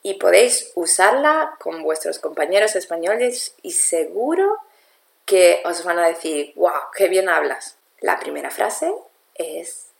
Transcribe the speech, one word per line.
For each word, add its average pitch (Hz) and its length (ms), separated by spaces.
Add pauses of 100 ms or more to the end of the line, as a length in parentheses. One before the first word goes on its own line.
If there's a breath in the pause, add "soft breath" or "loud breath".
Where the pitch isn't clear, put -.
y 196 120
podéis 196 600
usarla 277 840
con 165 240
vuestros 156 360
compañeros 190 580
españoles 208 840
y - 100
seguro 269 840 (680 soft breath)
que 180 400
os 170 200
van 175 140
a 170 100
decir, 156 460
"Guau, 165 400
qué 185 140
bien 190 200
hablas". 151 480 (240)
La 185 200
primera 147 300
frase 220 420 (420)
es 165 520 (140)